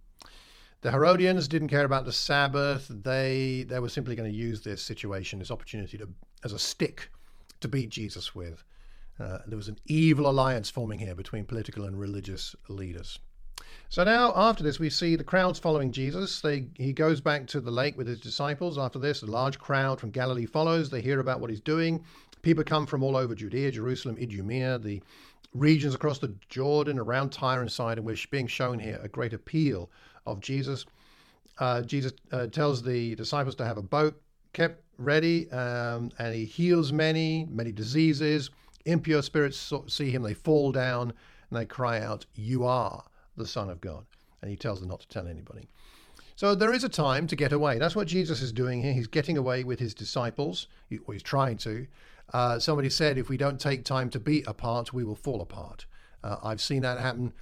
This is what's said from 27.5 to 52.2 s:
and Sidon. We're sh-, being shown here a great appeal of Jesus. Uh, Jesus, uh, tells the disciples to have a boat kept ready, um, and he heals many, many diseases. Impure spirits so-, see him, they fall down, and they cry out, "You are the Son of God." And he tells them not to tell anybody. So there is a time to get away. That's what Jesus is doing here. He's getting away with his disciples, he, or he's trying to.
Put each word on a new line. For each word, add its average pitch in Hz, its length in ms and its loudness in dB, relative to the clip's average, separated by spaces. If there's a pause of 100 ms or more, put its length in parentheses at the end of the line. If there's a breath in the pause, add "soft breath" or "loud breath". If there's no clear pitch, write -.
and 117 100 -4
Sidon. 113 320 -2
We're 113 120 -4
sh-, - 100 -8
being 135 200 -2
shown 123 320 -2
here 107 240 -6
a 104 60 -10
great 120 240 -4
appeal 117 580 0 (360 loud breath)
of 110 140 -6
Jesus. 135 440 -4 (760 soft breath)
Uh, 123 220 2
Jesus, 131 320 -2 (200)
uh, 123 160 -2
tells 143 340 0
the 120 320 -2
disciples 131 400 -2
to 123 100 -4
have 113 140 -4
a 104 40 -8
boat 151 380 2 (320)
kept 165 300 0 (160)
ready, 160 540 4
um, 120 640 -2
and 117 160 -2
he 113 100 -2
heals 165 480 4
many, 160 560 2
many 113 240 -4
diseases. 151 800 2 (340 soft breath)
Impure 160 380 4
spirits 147 340 2
so-, - 300 -6
see 139 240 -2
him, 123 120 0
they 107 120 -2
fall 143 380 4
down, 123 400 0 (380 soft breath)
and 120 80 -2
they 113 60 -2
cry 120 360 -2
out, 107 340 -6
"You 120 300 0
are 123 400 0 (320 soft breath)
the 110 100 -6
Son 98 220 -6
of 87 120 -10
God." 78 260 -10 (340 soft breath)
And 101 100 -10
he 101 60 -8
tells 101 240 -4
them 92 80 -8
not - 120 -8
to - 80 -20
tell 95 180 -8
anybody. 85 420 -14 (680 loud breath)
So 202 180 4
there 214 180 4
is 247 120 2
a 247 40 0
time 147 380 2
to 156 100 -2
get 139 160 2
away. 147 260 2
That's 170 180 0
what 208 100 0
Jesus 160 340 0
is 127 120 -2
doing 123 300 0
here. 139 100 0
He's 120 160 0
getting 139 280 0
away 127 280 0
with 123 160 -4
his 117 120 -2
disciples, 131 760 -4 (200 soft breath)
he, - 100 -8
or - 160 -10
he's 95 80 -10
trying 135 360 2
to. 117 280 -6 (460 soft breath)